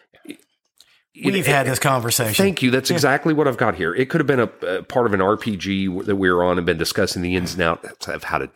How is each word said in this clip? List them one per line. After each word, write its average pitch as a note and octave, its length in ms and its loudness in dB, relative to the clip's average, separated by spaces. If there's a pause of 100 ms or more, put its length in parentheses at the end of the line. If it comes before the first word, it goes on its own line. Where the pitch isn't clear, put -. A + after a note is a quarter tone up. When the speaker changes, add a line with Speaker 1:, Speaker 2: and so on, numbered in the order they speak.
(1160)
Speaker 1:
you - 180 -2
Speaker 2:
We've F#3+ 160 0
Speaker 1:
know, C#3+ 40 4
Speaker 2:
had C3+ 140 2
Speaker 1:
it B2+ 40 -2
Speaker 2:
this B2+ 100 -2
conversation. A#2 540 0
Speaker 1:
Thank F#3+ 280 2
you. B2+ 80 4
That's C3 200 0
Speaker 2:
Yeah. F3+ 60 0
Speaker 1:
exactly D3+ 380 2
what D3 140 2
I've A#2+ 80 -2
got G#2+ 180 0
here. E2+ 180 -2
It B2+ 160 0
could E3 120 0
have C#3 80 0
been C#3 100 4
a, F#2+ 380 -2
a F2 80 -6
part B2 220 0
of G2+ 80 0
an F#2+ 60 2
R G2 160 2
P G#2+ 200 -4
G F#2+ 300 -2
w-, F2+ 180 -4
that G2+ 100 0
we F#2+ 160 2
were F2+ 140 4
on F2+ 140 2
and E2+ 80 -2
been F2 120 2
discussing F2+ 440 -2
the F2 120 0
ins F2 200 -2
and F2+ 80 -2
outs - 440 -4
of D2+ 160 -8
how D#2 160 -4
to C2+ 180 -6